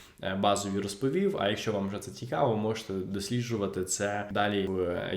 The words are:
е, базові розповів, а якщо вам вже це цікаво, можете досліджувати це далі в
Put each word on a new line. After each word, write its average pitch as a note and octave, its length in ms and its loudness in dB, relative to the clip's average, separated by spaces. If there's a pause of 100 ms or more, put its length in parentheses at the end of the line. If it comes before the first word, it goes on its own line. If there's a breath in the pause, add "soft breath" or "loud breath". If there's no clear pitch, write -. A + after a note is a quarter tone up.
(220 loud breath)
е, F#2 120 -2
базові G2+ 460 2
розповів, G2+ 580 0
а G2+ 100 4
якщо A2 240 0
вам G2 160 0
вже G2+ 100 -6
це F#2+ 120 -10
цікаво, B2 460 0
можете G#2+ 380 -2
досліджувати G2 920 -2
це G2+ 480 -2
далі G2+ 340 2
в F2+ 500 0